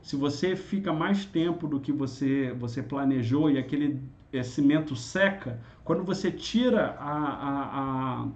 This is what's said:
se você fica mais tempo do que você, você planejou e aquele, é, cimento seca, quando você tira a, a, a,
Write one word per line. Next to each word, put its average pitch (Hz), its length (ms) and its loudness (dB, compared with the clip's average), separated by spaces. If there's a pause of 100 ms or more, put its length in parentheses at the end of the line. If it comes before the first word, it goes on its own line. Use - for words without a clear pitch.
se - 160 -6
você 180 400 0
fica 196 340 -2
mais 175 320 2
tempo 165 460 0
do 139 100 0
que 139 140 -2
você, 135 680 0
você 120 240 -4
planejou 135 680 2
e 135 80 4
aquele, 139 440 0 (300)
é, 127 120 -2
cimento 147 500 4
seca, 185 680 0 (240)
quando 175 200 0
você 185 260 0
tira 226 680 2
a, 147 180 -4
a, 135 1080 -2
a, 117 120 -4